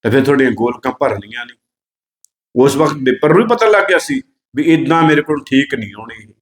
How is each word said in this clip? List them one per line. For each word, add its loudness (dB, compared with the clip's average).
ਤਾਂ -2
ਫਿਰ 4
ਤੁਹਾਡੀਆਂ 2
ਗੋਲਕਾਂ -4
ਭਰਨੀਆਂ -6
ਨੇ। -20
ਉਸ 4
ਵਕਤ 0
ਪੇਪਰ -2
ਨੂੰ 4
ਵੀ 2
ਪਤਾ 0
ਲੱਗ 2
ਗਿਆ 0
ਸੀ -4
ਵੀ 0
ਏਦਾਂ 2
ਮੇਰੇ 4
ਕੋਲ -6
ਠੀਕ -2
ਨਹੀਂ -10
ਹੋਣੀ। -20